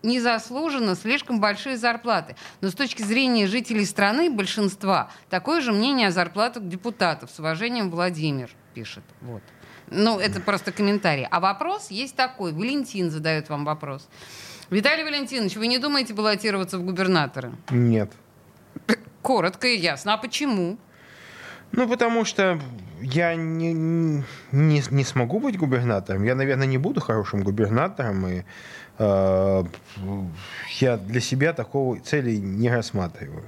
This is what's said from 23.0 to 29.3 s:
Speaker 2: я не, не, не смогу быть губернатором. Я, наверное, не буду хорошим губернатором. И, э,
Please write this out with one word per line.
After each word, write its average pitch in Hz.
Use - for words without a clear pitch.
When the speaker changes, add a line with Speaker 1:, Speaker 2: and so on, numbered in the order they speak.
Speaker 2:
я 165
не, 165
не, 156
не 139
смогу 127
быть 247
губернатором. 120
Я, 127
наверное, 135
не 131
буду 196
хорошим 104
губернатором. 107
И, 90
э, 95